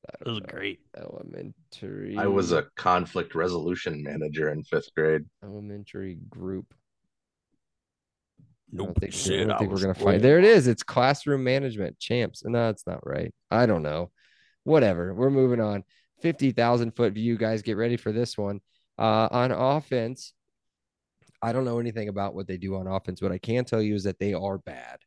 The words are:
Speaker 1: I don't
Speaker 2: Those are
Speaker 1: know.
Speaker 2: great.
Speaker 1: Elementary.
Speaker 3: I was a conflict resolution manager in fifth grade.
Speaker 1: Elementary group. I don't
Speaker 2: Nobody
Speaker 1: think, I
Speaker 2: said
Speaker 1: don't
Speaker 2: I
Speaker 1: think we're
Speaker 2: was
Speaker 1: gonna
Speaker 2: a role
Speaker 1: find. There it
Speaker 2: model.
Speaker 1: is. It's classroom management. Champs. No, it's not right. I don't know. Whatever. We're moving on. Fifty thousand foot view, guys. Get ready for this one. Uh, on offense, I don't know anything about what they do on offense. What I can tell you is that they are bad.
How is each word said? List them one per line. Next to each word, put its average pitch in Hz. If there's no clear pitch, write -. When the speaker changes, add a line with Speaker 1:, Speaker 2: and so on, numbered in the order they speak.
Speaker 1:
I -
don't 120
Speaker 2:
Those 107
are -
Speaker 1:
know. -
Speaker 2:
great. 101
Speaker 1:
Elementary. 98
Speaker 3:
I 101
was 98
a 78
conflict 90
resolution 85
manager 76
in 76
fifth -
grade. 78
Speaker 1:
Elementary 101
group. 95
I -
don't 101
Speaker 2:
Nobody -
Speaker 1:
think, -
I -
Speaker 2:
said 95
Speaker 1:
don't 104
Speaker 2:
I 107
Speaker 1:
think 104
we're 98
Speaker 2:
was 95
Speaker 1:
gonna 95
Speaker 2:
a -
role -
Speaker 1:
find. 98
There 147
it -
Speaker 2:
model. 220
Speaker 1:
is. 131
It's 117
classroom 135
management. 127
Champs. -
No, 117
it's -
not -
right. 71
I 117
don't 87
know. 80
Whatever. 98
We're 123
moving 127
on. 104
Fifty 143
thousand 117
foot 107
view, 113
guys. 110
Get 104
ready 117
for 113
this 113
one. 101
Uh, 110
on 123
offense, 127
I 113
don't 131
know 117
anything 113
about 98
what 92
they 92
do 95
on 92
offense. 95
What 98
I 90
can 123
tell 113
you 107
is 98
that 95
they 101
are 95
bad. 64